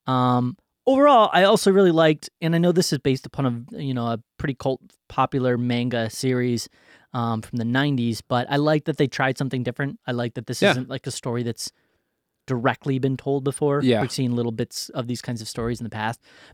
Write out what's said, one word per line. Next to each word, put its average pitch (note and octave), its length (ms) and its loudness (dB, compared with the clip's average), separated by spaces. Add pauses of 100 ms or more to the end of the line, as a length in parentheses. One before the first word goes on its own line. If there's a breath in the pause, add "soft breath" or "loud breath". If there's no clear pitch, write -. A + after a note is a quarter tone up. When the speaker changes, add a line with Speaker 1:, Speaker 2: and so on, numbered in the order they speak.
Speaker 1:
um, B2 500 2 (300)
overall, C4+ 460 6
I F3+ 120 4
also G3 280 4
really F#3+ 200 6
liked, D#3+ 360 4 (140)
and E3 120 0
I E3+ 40 4
know F3 140 4
this F3 200 2
is D3 60 0
based C3 280 0
upon B2 460 -4
a, - 100 -12
you C3+ 120 -4
know, A#2+ 140 -2
a A#2 100 -2 (200)
pretty C#3 160 -4
cult - 260 -4 (280)
popular B2+ 500 0
manga A#2+ 520 -2
series, B2 580 -2 (440 soft breath)
um, A#2 300 -2
from - 160 -10
the A2+ 60 -4
nineties, A#2+ 560 0
but B2 300 -2
I C#3+ 60 0
like D3+ 280 2
that D3+ 120 -4
they D3 120 2
tried C3+ 300 -2
something C3 260 -4
different. C#3 420 -6
I C3 60 -4
like A#2+ 220 -4
that A#2+ 120 -10
this B2 160 -6
Speaker 2:
Yeah. G3 100 4
Speaker 1:
isn't, B2+ 160 -2
like, C3 180 -10
a C3+ 40 -8
story B2 320 -6
that's - 300 -8 (720)
directly C3 520 -2
been C3+ 180 -2
told C#3 280 -4
before. C#3+ 380 0
Speaker 2:
Yeah. A#2+ 180 4
Speaker 1:
We've B2 100 -2
seen B2 240 -2
little A#2 180 -2
bits - 380 -8
of B2 160 -6
these A#2+ 160 -6
kinds A#2+ 180 -8
of A2 80 -14
stories A#2 320 -6
in A#2+ 40 -10
the G#2+ 60 -10
past, G#2+ 300 -6 (340 soft breath)